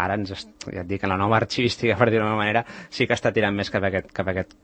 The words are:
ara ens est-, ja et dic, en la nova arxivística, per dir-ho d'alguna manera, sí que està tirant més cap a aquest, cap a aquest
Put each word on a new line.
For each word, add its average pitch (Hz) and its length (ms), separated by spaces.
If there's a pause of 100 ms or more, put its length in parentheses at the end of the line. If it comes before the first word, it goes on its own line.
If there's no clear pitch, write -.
ara 98 160
ens 95 160
est-, - 320
ja 90 140
et 87 80
dic, 98 120
en 98 120
la - 20
nova 104 240
arxivística, 117 560
per 117 160
dir-ho 110 140
d'alguna 107 180
manera, 107 220 (260)
sí 123 160
que 120 80
està 117 160
tirant 101 240
més 101 160
cap 101 100
a 98 60
aquest, 92 240
cap 95 160
a 92 80
aquest 92 160 (120)